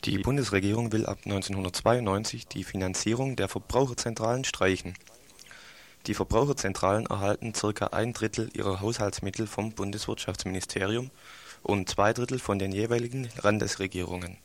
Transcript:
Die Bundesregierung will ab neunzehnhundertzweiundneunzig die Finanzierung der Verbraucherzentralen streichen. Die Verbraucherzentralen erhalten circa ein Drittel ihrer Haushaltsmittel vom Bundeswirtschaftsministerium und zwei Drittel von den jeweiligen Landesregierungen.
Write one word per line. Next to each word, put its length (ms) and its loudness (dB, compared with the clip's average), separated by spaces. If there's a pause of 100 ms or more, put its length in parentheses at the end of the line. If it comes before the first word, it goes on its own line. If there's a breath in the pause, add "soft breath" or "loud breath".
Die 120 0
Bundesregierung 720 2
will 140 2
ab 220 -2
neunzehnhundertzweiundneunzig 1200 0
die 160 -6
Finanzierung 720 0
der 100 0
Verbraucherzentralen 960 0
streichen. 500 0 (1120 loud breath)
Die 80 -2
Verbraucherzentralen 880 2
erhalten 480 0
circa 360 0
ein 260 0
Drittel 400 -2
ihrer 260 -2
Haushaltsmittel 680 -2
vom 260 -4
Bundeswirtschaftsministerium 1400 -2 (520 loud breath)
und 280 2
zwei 240 6
Drittel 240 0
von 200 2
den 140 0
jeweiligen 560 0 (140)
Landesregierungen. 1040 0